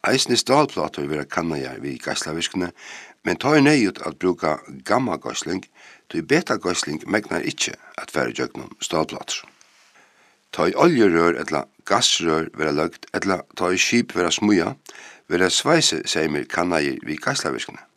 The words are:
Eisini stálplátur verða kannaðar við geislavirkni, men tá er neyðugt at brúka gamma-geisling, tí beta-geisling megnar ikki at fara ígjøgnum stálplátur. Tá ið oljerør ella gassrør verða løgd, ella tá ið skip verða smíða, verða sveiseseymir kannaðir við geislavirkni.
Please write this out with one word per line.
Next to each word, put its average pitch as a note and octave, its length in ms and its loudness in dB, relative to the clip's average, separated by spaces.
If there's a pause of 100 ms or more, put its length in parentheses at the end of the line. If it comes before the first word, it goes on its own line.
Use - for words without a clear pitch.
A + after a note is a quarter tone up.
Eisini B2 320 2
stálplátur E2+ 720 0
verða D2 160 -4
kannaðar D2 560 -4
við C2+ 220 -6
geislavirkni, D#2+ 680 -4 (560)
men F2 160 0
tá D3 140 4
er D3 100 8
neyðugt B2+ 400 4
at D#2 160 -6
brúka E2+ 380 0 (260)
gamma-geisling, G2 800 -2 (480)
tí E2+ 100 -2
beta-geisling F2+ 880 -2
megnar G2 360 0
ikki - 280 -4 (240)
at - 160 -12
fara B1+ 160 0
ígjøgnum B1+ 540 -8
stálplátur. - 580 -4 (1120)
Tá E2+ 160 2
ið - 100 -4
oljerør F2+ 640 6
ella D2+ 240 -4 (240)
gassrør E2 640 2
verða D2+ 300 -2
løgd, - 340 -8
ella F#2 240 -2 (160)
tá F2+ 160 0
ið F2+ 80 0
skip - 340 0
verða F2 200 0
smíða, G2+ 340 4 (640)
verða F2+ 200 4
sveiseseymir D#2+ 960 0
kannaðir D#2+ 540 0
við - 240 -8
geislavirkni. - 560 -4 (160)